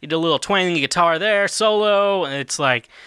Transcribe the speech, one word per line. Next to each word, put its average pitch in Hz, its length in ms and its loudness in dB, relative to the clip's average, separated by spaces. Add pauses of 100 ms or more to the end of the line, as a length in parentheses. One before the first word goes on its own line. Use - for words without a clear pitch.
you 151 80 -16
do 160 80 -2
a - 20 0
little 160 200 0
twang, 185 380 0
guitar 165 420 0
there, 202 300 0
solo, 202 760 2
and 139 120 -6
it's, - 220 -6
like, 127 300 0 (180)